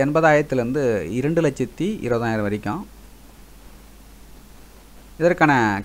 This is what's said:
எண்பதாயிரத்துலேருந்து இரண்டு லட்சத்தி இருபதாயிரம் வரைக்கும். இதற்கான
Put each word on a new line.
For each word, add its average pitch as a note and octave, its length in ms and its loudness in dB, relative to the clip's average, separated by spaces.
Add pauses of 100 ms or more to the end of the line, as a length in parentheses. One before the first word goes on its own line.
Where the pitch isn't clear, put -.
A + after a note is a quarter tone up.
எண்பதாயிரத்துலேருந்து D3 800 2 (360)
இரண்டு D#3+ 280 0
லட்சத்தி C3+ 400 -4 (200)
இருபதாயிரம் A2+ 420 -2
வரைக்கும். G#2 340 -6 (2500)
இதற்கான E3 340 4 (300)